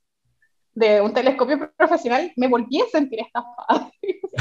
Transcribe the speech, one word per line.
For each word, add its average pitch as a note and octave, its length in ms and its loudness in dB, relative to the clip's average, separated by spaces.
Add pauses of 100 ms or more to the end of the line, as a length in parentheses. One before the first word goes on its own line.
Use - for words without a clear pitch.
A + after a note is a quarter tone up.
(720)
de G#3+ 280 4
un G#3+ 120 -2
telescopio C#4 640 0
profesional, E4 600 0
me B3 120 0
volví B3 340 0
a A#4+ 60 0
sentir C4+ 340 -2
estafada. - 760 -2
<laughs> - 60 -20
¿Qué G4 180 -6 (220)